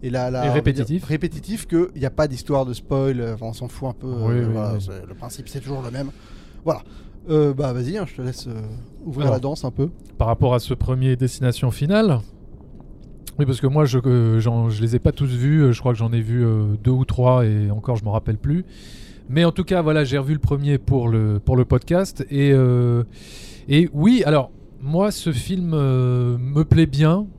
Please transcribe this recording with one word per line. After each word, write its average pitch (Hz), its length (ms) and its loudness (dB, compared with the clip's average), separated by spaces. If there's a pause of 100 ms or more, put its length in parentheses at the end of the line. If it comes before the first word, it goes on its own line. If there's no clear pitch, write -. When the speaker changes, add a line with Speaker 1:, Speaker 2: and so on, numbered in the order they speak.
Speaker 1:
et 131 80 -8
la, 127 220 -4
la, 127 140 -2
Speaker 2:
Et 139 40 0
répétitif. 135 560 0
Speaker 1:
répétitif 160 600 -6
qu'il 170 280 0
n'y 135 100 -6
a 131 40 -2
pas 151 180 -2
d'histoire 135 380 -2
de 123 80 -6
spoil. 135 460 -2
Euh, 113 160 -6
enfin, 113 120 -10
on 110 60 -10
s'en 123 140 -12
fout 131 220 -10
un 120 40 -10
peu. - 140 -12
Speaker 2:
Oui, 127 80 -6 (180)
Speaker 1:
Euh, 120 140 0
Speaker 2:
oui, 113 60 -2
Speaker 1:
voilà, 107 220 -4
Speaker 2:
oui. 101 60 -4
Speaker 1:
c'est, 95 260 -10
le 90 60 -16
principe, - 360 -16
c'est 143 100 -12
toujours 135 240 -10
le 120 80 -10
même. 139 180 -8 (540)
Voilà. - 180 -4 (480)
Euh, 151 240 2
bah, 135 200 -4
vas-y, 127 240 -4
hein, 190 100 -6
je - 80 -16
te 135 60 -12
laisse, 127 260 -10
euh, 120 60 -10 (520)
ouvrir 143 220 -4
Speaker 2:
Alors, 123 80 2
Speaker 1:
la 127 40 -2
danse 139 260 -6
un 127 60 -6
peu. 139 180 -2 (280)
Speaker 2:
par 113 100 2
rapport 120 260 2
à 123 60 2
ce 127 140 -4
premier 127 420 0
Destination 127 560 0
Finale, 180 480 2 (1200)
oui, 147 60 4
parce 123 140 0
que 135 80 2
moi, 147 160 4
je, 131 220 2
euh, 117 340 4
j'en, 117 300 2
je 110 120 -2
les 117 140 0
ai 120 40 4
pas 156 120 2
tous 143 180 -2
vus. 135 340 2
Euh, 131 100 6
je 117 80 -2
crois 127 100 0
que 117 60 0
j'en 113 160 -2
ai 117 80 2
vu, 117 240 0
euh, 107 360 2
deux 127 100 2
ou 131 120 2
trois 127 420 2
et 104 260 2
encore, 110 260 -2
je 104 80 -6
m'en 104 60 -2
rappelle 110 260 -2
plus. 170 260 -2 (640)
Mais 151 160 2
en 170 80 4
tout 180 140 -4
cas, 185 160 0
voilà, 156 240 2
j'ai 131 120 -2
revu 139 160 -2
le 151 60 -2
premier 143 380 0
pour 123 320 0
le, 107 340 2
pour 127 140 2
le 127 80 4
podcast. 175 640 0
Et, 139 240 4
euh, 123 500 4 (640)
et 151 240 4
oui, 196 340 4
alors, 147 260 2 (300)
moi, 170 300 0
ce 165 220 -4
film, 175 400 -2
euh, 127 640 2
me 139 260 0
plaît 165 220 6
bien. 156 400 2 (140)